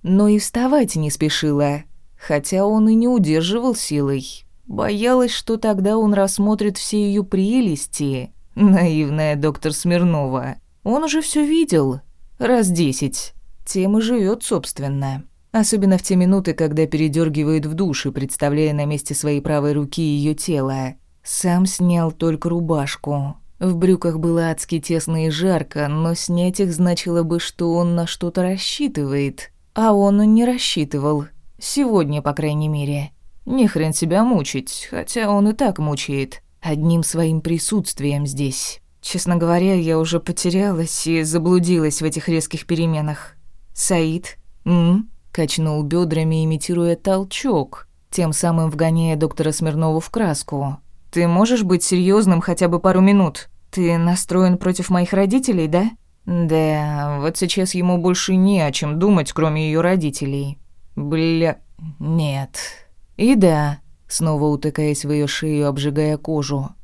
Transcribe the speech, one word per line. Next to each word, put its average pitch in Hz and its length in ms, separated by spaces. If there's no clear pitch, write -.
Но 196 260
и 208 100
вставать 254 580
не 151 140
спешила, 147 720
хотя 165 480
он 214 240
и 220 60
не 226 120
удерживал 208 680
силой. 139 680
Боялась, 220 680
что - 240
тогда 214 420
он 208 160
рассмотрит 202 640
все 208 300
её 202 140
прелести. 190 1080
Наивная 156 840
доктор 147 360
Смирнова. 147 840
Он 269 200
уже 311 160
всё 302 240
видел. 185 560
Раз 233 320
десять. 143 640
Тем 196 320
и - 20
живёт, 226 420
собственно. 139 840
Особенно 202 460
в 185 40
те 185 140
минуты, 180 380
когда 156 320
передёргивает 156 800
в 156 80
душе, 160 360
представляя 147 640
на 147 140
месте 147 280
своей 147 260
правой 147 320
руки 143 280
её 147 340
тело. 135 600
Сам 180 440
снял 175 460
только 165 360
рубашку. 147 880
В 180 180
брюках 175 420
было 165 320
адски 160 300
тесно 160 460
и 160 40
жарко, 151 580
но 160 260
снять 180 460
их 185 120
значило 170 500
бы, 165 180
что 170 340
он 170 200
на 170 120
что-то 175 360
рассчитывает. 143 1080
А 220 120
он 202 240
не 233 100
рассчитывал. 151 800
Сегодня, 180 640
по 147 140
крайней 151 340
мере. 143 440
Не 247 200
хрен 156 280
себя 175 300
мучить, 143 680
хотя 208 400
он 202 180
и 214 60
так 233 240
мучает. 139 640
Одним 165 420
своим 160 380
присутствием 160 840
здесь. 135 560
Честно 175 360
говоря, 175 360
я 160 260
уже 160 220
потерялась 180 840
и 165 160
заблудилась 165 800
в - 20
этих 156 240
резких 160 380
переменах. 156 680
«Саид, 165 640
м?» 175 420
качнул 151 500
бёдрами, 160 640
имитируя 170 500
толчок, 190 920
тем 160 240
самым 165 360
вгоняя 160 460
доктора 156 340
Смирнова 160 500
в - 100
краску. 147 680
«Ты 170 160
можешь 220 360
быть 175 200
серьёзным 185 600
хотя 175 260
бы 170 120
пару 185 200
минут? 190 480
Ты 170 260
настроен 180 640
против 185 320
моих 180 240
родителей, 196 540
да?» 185 220
Да, 151 920
вот 160 180
сейчас 185 360
ему 180 240
больше 180 380
не 190 240
о 147 120
чем 151 260
думать, 190 340
кроме 156 360
её 160 140
родителей. 143 760
Бля... 160 640
Нет. 147 580
И 247 180
да, 151 440
снова 156 380
утыкаясь 147 600
в 143 60
её 147 160
шею, 147 400
обжигая 147 520
кожу. 143 520